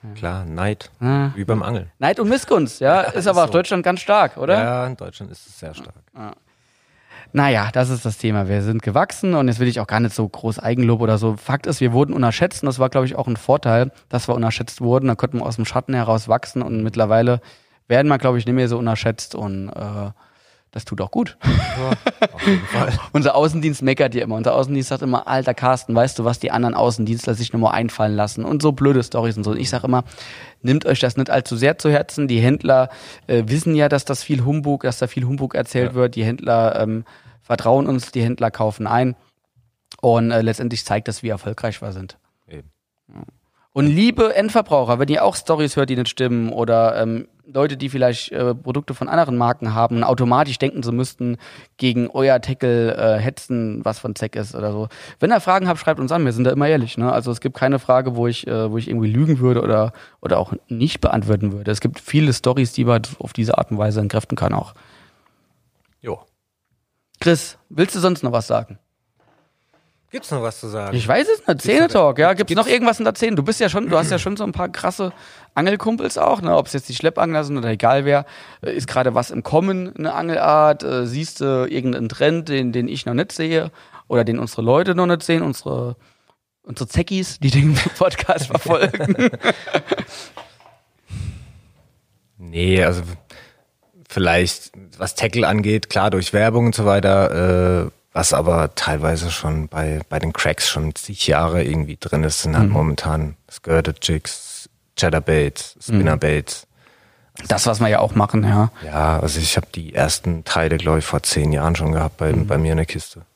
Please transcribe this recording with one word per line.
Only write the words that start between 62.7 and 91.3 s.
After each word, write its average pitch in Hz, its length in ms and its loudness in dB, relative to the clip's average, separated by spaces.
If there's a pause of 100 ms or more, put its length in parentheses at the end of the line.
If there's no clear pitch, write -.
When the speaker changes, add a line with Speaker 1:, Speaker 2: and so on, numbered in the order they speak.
Speaker 1:
die 127 100 -2
man 117 200 4 (160)
auf - 120 -12
diese 113 260 0
Art - 140 -2
und 107 60 -2
Weise 107 240 0
entkräften 104 340 -2
kann - 180 0
auch. - 200 -4 (1300)
Speaker 2:
Jo. 107 180 -10 (1040)
Speaker 1:
Chris, - 360 2 (120)
willst 160 260 0
du 190 60 -2
sonst 180 220 0
noch 120 100 -2
was 117 140 0
sagen? 113 300 -2 (1300)
Speaker 2:
Gibt's - 220 -12
noch 135 100 -4
was 113 200 -8
zu 113 80 -12
sagen? 101 260 -6
Speaker 1:
Ich 117 100 -2
weiß 233 220 2
es 440 120 2
nicht. - 80 -8
Speaker 2:
Gibt's 151 180 0
Speaker 1:
Szene-Talk, 208 520 4
Speaker 2:
noch, 147 40 2
Speaker 1:
ja. 175 120 6
Speaker 2:
gibt's 196 140 0
Speaker 1:
Gibt's 208 180 2
noch 262 60 0
irgendwas 233 260 4
in 226 60 -4
der 220 100 2
Szene? 220 220 0
Du 147 80 0
bist 196 160 -2
ja 220 80 2
schon, 180 220 -2
du 165 80 4
hast 160 120 2
ja 185 100 0
Speaker 2:
<clears throat> - 0 -
Speaker 1:
schon 202 180 -4
so 208 80 -6
ein 185 80 -4
paar 180 160 -6
krasse 185 420 -6 (420)
Angelkumpels 202 640 0
auch, - 240 2
ne? 170 140 2
Ob's 151 160 2
jetzt 139 160 -6
die 127 80 -10
Schleppangler 156 480 0
sind 143 140 -4
oder 117 120 -4
egal 120 360 2
wer. 143 200 2 (360)
Äh, - 120 -6
ist 123 140 -4
gerade 127 280 0
was 123 160 0
im 117 120 -6
Kommen, 185 540 -2
eine 156 160 -6
Angelart? 151 680 2
Äh, 131 260 -2
siehst 139 340 -8
du 131 280 0
irgendeinen 123 380 -4
Trend, 160 400 0
den, 135 240 -2
den 123 160 -2
ich - 180 -8
noch 123 100 -4
nicht 165 180 -2
sehe? 160 360 -2 (380)
Oder 123 160 2
den 113 160 -2
unsere 117 220 -8
Leute 165 340 2
noch 180 120 2
nicht 170 160 0
sehen? 165 200 0
Unsere, 123 540 -6 (680)
unsere 120 240 -10
Zeckis, - 520 -2
die 139 120 2
den 143 220 4
<laughs> - 240 0
Podcast - 500 0
verfolgen? 170 880 2
<laughs> - 40 -10 (3000)